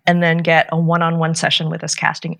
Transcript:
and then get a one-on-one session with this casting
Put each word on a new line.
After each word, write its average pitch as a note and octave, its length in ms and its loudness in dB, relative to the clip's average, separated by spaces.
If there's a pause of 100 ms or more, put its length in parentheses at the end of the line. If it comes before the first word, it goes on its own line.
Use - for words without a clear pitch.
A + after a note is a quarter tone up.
and F3 160 2
then E3 160 2
get D#3+ 340 2
a E3 60 0
one-on-one E3 580 0
session E3 340 -2
with E3 100 -6
this D#3+ 140 -6
casting D#3+ 460 -4